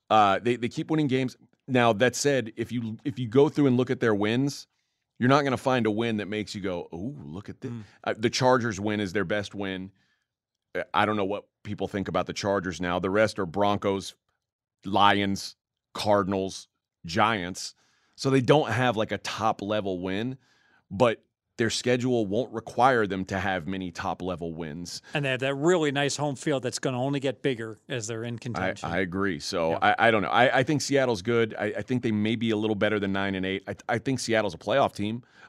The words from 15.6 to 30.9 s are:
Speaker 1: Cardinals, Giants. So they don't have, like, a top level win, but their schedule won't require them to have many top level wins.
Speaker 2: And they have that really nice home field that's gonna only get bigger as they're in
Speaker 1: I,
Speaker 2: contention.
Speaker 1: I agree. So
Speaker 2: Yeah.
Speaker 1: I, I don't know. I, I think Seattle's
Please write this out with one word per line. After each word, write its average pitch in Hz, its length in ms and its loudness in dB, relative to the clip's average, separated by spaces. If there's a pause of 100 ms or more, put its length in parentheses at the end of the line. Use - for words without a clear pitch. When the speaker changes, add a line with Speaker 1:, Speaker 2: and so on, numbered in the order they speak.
Speaker 1:
Cardinals, 98 760 0 (380)
Giants. 95 680 -2 (420)
So - 120 -4
they 135 140 4
don't 143 280 4
have, 120 260 2
like, 107 160 -2
a 101 60 -2
top - 440 -2
level 98 380 -2
win, 104 360 -4 (540)
but 110 320 2 (340)
their 113 140 2
schedule 123 560 0
won't 107 260 -2
require 117 540 2
them 95 200 -4
to 95 120 -4
have 92 300 -4
many 95 240 -6
top 87 280 -6
level 87 320 -6
wins. 82 480 -10 (140)
Speaker 2:
And 147 100 -4
they 135 60 -2
have 127 100 -2
that 135 140 -2
really 156 380 2
nice 143 240 0
home 143 180 -4
field 135 300 -2
that's 120 160 -6
gonna 127 200 -2
only 139 200 -2
get 131 220 -4
bigger 113 360 -4 (100)
as 117 200 -6
they're 113 160 -6
in 120 100 -6
Speaker 1:
I, 110 40 -8
Speaker 2:
contention. 92 520 -4
Speaker 1:
I 87 80 -2
agree. 92 400 -2
So 82 320 -2
Speaker 2:
Yeah. - 120 0
Speaker 1:
I, 104 260 4
I - 20 6
don't 107 120 4
know. 67 80 -2
I, 120 280 4
I 131 60 4
think 143 180 0
Seattle's 127 400 0